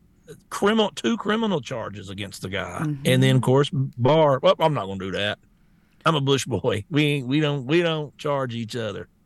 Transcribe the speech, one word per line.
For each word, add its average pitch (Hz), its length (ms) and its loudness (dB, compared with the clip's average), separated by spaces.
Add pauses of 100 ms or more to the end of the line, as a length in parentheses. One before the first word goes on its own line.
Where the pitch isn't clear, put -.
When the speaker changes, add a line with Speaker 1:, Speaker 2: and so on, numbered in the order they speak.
(500)
Speaker 1:
criminal, 208 420 2
two 233 260 -2
criminal 208 440 -2
charges 101 480 -10
against 98 320 -10
the 95 80 -8
guy. 92 340 -6
Speaker 2:
Mm-hmm. 147 220 -6
Speaker 1:
And 127 180 6
then, 131 140 6
of 127 40 2
course, 131 300 4
Barr. 135 720 2
Well, 185 160 6
I'm 160 140 2
not 113 140 -2
gonna 98 120 -6
do 95 120 -6
that. 98 280 -4 (680)
I'm 160 100 4
a 147 60 0
Bush 135 240 2
boy. 107 460 -2
We 147 140 2
ain't, 143 220 -2
we 139 120 0
don't, 143 260 -2
we 160 160 2
don't 156 360 -2
charge 135 360 -4
each 117 220 -8
other. 101 320 -8 (180)